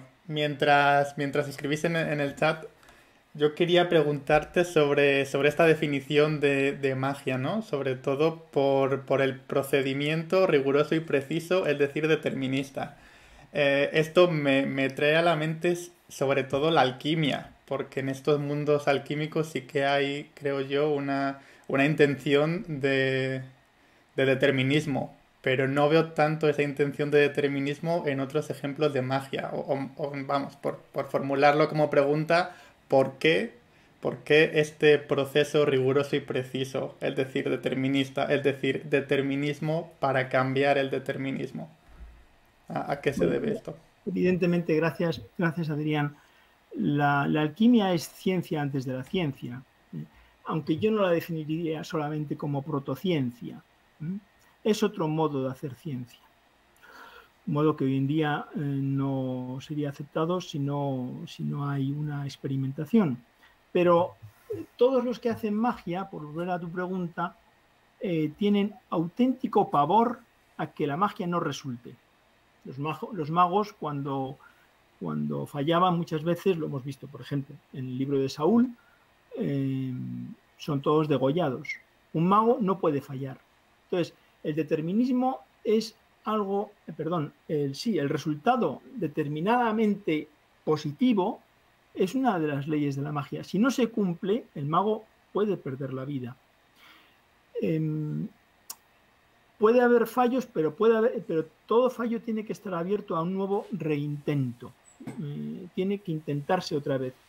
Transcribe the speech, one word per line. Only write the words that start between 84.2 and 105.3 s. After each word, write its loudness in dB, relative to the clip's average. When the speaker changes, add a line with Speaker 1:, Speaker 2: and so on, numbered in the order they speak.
Speaker 2:
el -4
determinismo 0
es 0
algo, -2
eh, -12
perdón, -2
el, -2
sí, -2
el 0
resultado 0
determinadamente -2
positivo 0
es 0
una 0
de 0
las -4
leyes 0
de -4
la -6
magia. -6
Si -2
no 4
se 0
cumple, -2
el -6
mago 0
puede 0
perder -8
la -8
vida. -8
Em, -2
puede 6
haber 6
fallos, 0
pero -2
puede 4
haber, 0
pero -2
todo 4
fallo -4
tiene -6
que -8
estar -8
abierto -4
a 0
un -4
nuevo -2
reintento. -2
Eh, -10